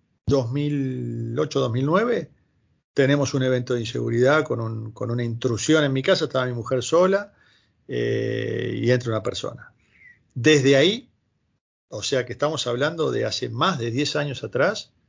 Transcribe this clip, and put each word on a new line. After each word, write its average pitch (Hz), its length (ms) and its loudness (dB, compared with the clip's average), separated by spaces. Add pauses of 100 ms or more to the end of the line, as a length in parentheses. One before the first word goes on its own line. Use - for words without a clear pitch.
(280)
dos 131 240 2
mil 127 880 -4
ocho, 143 220 0
dos 123 100 0
mil 131 160 0
nueve, 196 420 0 (640)
tenemos 139 400 4
un 135 80 0
evento 127 320 0
de 120 60 0
inseguridad 120 640 2
con 117 180 -4
un, 110 300 -6
con 113 180 -6
una 120 140 -2
intrusión 117 600 0
en 135 100 0
mi 135 100 0
casa, 165 220 2
estaba 127 200 -2
mi 123 80 -4
mujer 120 300 -2
sola, 196 500 2 (600)
eh, 113 800 -2 (100)
y 113 80 2
entra 123 220 2
una 110 100 -2
persona. - 520 -8 (600)
Desde 135 440 4
ahí, 196 320 2 (800)
o 107 120 -10
sea 123 240 -2
que 120 60 -10
estamos 151 340 -2
hablando 143 460 -2
de 113 140 0
hace 117 240 -4
más 143 300 0
de 117 120 -4
diez 139 240 -2
años 143 300 -4
atrás, 151 480 -2 (160)